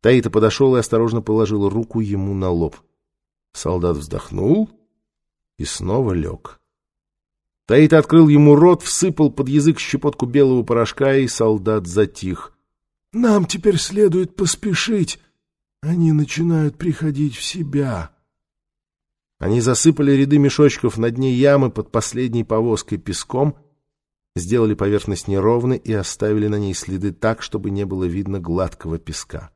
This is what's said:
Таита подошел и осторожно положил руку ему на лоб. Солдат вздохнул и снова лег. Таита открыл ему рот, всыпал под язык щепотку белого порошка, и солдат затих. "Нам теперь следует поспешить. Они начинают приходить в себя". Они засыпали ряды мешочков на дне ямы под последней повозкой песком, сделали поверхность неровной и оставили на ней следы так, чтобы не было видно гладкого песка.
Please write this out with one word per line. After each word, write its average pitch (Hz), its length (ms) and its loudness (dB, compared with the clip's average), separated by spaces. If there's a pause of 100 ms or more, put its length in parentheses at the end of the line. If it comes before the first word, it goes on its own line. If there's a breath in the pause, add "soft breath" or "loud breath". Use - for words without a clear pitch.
Таита 120 280 2
подошел 120 460 2
и 123 40 2
осторожно 113 420 -2
положил 107 480 0
руку 113 320 -4
ему 101 340 -4
на 95 140 -2
лоб. 85 260 -2 (760)
Солдат 87 440 -2
вздохнул 95 720 -2 (880)
и 73 80 -10
снова 107 480 -4
лег. - 480 -8 (1080)
Таита 156 280 6
открыл 160 280 6
ему 147 280 8
рот, 175 260 6
всыпал 156 500 0
под 135 160 -6
язык 147 320 2
щепотку - 460 -4
белого 127 380 2
порошка, 120 520 0
и 135 140 2
солдат 107 580 -2
затих. 92 640 -4 (600)
"Нам 208 320 2
теперь 190 320 0
следует 185 580 0
поспешить. 202 840 -4 (600)
Они 165 300 2
начинают 156 680 0
приходить 151 600 -4
в - 40 -12
себя". 139 680 -6 (1300)
Они 110 220 0
засыпали 139 500 2
ряды 139 260 2
мешочков 139 600 2
на 113 140 0
дне 131 220 -2
ямы 135 380 4
под - 220 -10
последней 117 500 -2
повозкой 110 540 -2
песком, 127 580 -4 (800)
сделали 107 380 0
поверхность 101 560 -2
неровной 117 480 0
и - 160 -6
оставили 107 540 -2
на 104 120 -2
ней 98 140 -4
следы 92 400 -6
так, 110 280 -4
чтобы 104 300 -8
не 101 140 -4
было 92 180 -6
видно 95 380 -6
гладкого 82 580 -6
песка. - 560 -14